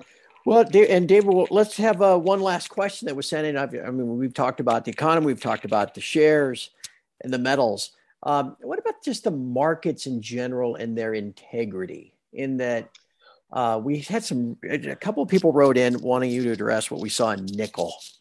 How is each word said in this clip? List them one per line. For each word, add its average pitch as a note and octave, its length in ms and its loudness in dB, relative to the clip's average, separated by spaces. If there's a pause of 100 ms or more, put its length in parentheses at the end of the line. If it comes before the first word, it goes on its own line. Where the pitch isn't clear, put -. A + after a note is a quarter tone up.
(460)
Well, A#3 180 6
Da-, G3 240 6
and F3+ 200 4
David, G3 260 6
well, F#3 160 2
let's G#3 260 2
have, G#3 240 2
uh, G3 160 6
one F#3+ 240 2
last F#3 300 -2
question G3 360 -6
that C#3+ 100 -6
was C#3 120 -8
sent D#3 180 -2
in. D3 100 -2
I've, C3+ 180 -4
I A#2+ 160 -8
mean, B2 260 -4
we've B2+ 160 -2
talked B2+ 280 -2
about A#2 240 0
the A#2 80 -6
economy, D#3+ 340 0
we've C3 140 -2
talked A2 240 -4
about G#2 300 0
the G#2 60 -14
shares D3+ 720 2 (500)
and B2+ 120 -8
the B2+ 60 -2
metals. B2 520 0 (320)
Um, C#3+ 380 -2
what D4 180 -8
about - 260 -6
just B3 200 -6
the G#3+ 80 0
markets C#3+ 760 -2
in B2 160 -6
general B2 540 -4
and A2+ 200 -6
their A2 160 -4
integrity? G2+ 1040 -8 (180)
In C3+ 260 -4
that, A#2+ 300 -4 (640)
uh, A#2 320 0
we C#3+ 180 -2
had G#3+ 220 -6
some, A#2+ 360 -4 (100)
a C#3+ 260 -6
couple A3 280 -4
of G3+ 80 -4
people F3+ 220 4
wrote C#3 260 6
in B2 240 2
wanting B2+ 280 0
you B2 140 -2
to A#2 80 0
address A2 380 -2
what - 100 -8
we G#3+ 80 -6
saw A2+ 220 0
in F#2+ 160 -4
nickel G2+ 480 -6 (260)